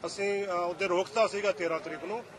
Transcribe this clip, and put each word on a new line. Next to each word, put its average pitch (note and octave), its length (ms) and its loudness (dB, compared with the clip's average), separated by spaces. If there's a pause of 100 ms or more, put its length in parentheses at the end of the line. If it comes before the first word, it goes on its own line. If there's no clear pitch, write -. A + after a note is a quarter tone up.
ਅਸੀਂ, G3+ 420 -2
ਅ, F#3+ 40 -2
ਉਹਦੇ F3 360 0
ਰੋਕਤਾ F#3+ 400 4
ਸੀਗਾ G3+ 240 2
ਤੇਰਾਂ E3 280 0
ਤਰੀਕ D#3 240 -8
ਨੂੰ G3+ 220 -6 (140)